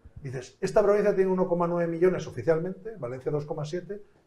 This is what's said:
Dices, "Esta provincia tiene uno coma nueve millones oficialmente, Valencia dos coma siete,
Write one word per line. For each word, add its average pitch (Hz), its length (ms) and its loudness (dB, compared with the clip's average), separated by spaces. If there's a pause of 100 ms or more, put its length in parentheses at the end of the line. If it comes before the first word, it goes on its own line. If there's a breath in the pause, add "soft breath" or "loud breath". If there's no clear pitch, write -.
(220)
Dices, 131 380 -12
"Esta 196 220 2
provincia 202 340 4
tiene 190 140 2
uno 185 180 2
coma 175 200 2
nueve 170 240 0
millones 165 340 2
oficialmente, 170 720 -2
Valencia 131 340 -6
dos 147 140 -2
coma 151 200 -6
siete, 175 380 -8 (240 soft breath)